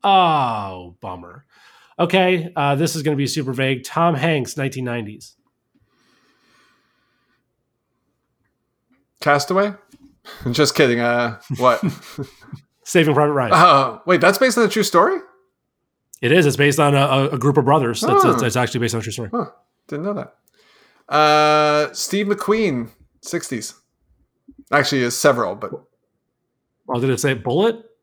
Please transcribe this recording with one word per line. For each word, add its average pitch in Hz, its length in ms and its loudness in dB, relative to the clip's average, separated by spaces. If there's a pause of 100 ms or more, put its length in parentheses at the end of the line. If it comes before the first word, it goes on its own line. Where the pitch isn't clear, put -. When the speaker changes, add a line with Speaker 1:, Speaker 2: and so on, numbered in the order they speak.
Speaker 1:
Oh, 117 960 0
bummer. 90 440 -14 (540)
Okay, 175 580 0
uh, 143 180 0
this 156 220 -2
is 156 60 -8
gonna 147 140 -2
be 139 100 -2
super 131 260 -6
vague. 131 320 -4
Tom 170 300 0
Hanks, 147 420 -2
nineteen 131 280 -6
nineties. 117 520 -10 (3750)
Speaker 2:
Castaway? 175 520 0 (400)
<laughs> - 400 -12
Just 147 220 0
kidding. 120 260 2
Uh, 120 380 -2 (200)
what? 208 240 2 (540)
<laughs> - 480 -20
Speaker 1:
Saving 156 300 2
Private 147 180 2
Ryan. 127 220 0
Speaker 2:
Oh, 139 520 4
wait, 185 140 2
that's 196 180 4
based 254 200 0
on 233 60 2
a 202 40 2
true 208 140 -2
story? 220 360 2 (1000)
Speaker 1:
It 123 120 2
is. 170 140 4
It's 143 100 0
based 143 240 2
on 143 140 4
a, 139 60 4
a, 139 300 2
a 143 80 -6
group 135 180 2
of 147 80 2
brothers. 131 360 0
That's, 381 220 2
Speaker 2:
Huh. 311 80 4
Speaker 1:
that's, 131 120 0
that's 117 140 -2
actually 123 240 -2
based 117 140 -2
on 113 60 -2
a 107 40 -10
true 110 80 -8
story. 107 200 -10
Speaker 2:
Huh. 233 140 -6 (420)
Didn't 151 160 -8
know 202 100 -6
that. - 200 -12 (800)
Uh, 151 760 2
Steve 202 340 -4
McQueen, 202 640 -2 (300)
sixties. - 540 -10 (1000)
Actually, 139 300 0
there's 120 140 -4
several, 120 380 0
but 107 160 -12 (1160)
Speaker 1:
Oh, 123 120 -4
did 131 100 0
it 123 100 -2
say 135 140 0
Bullitt? 180 500 -2 (180)